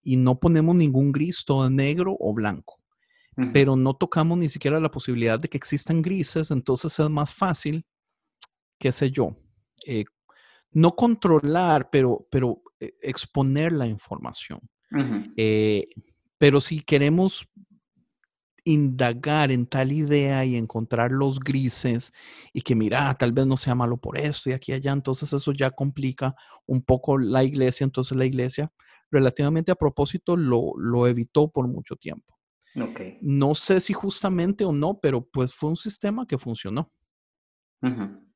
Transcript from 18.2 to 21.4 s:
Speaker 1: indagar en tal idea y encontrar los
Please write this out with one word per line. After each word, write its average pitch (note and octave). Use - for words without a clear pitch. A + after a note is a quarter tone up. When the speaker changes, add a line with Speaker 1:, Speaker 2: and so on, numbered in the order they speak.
Speaker 1:
indagar C#3
en B2
tal C3+
idea C#3+
y B2+
encontrar A#2
los C3+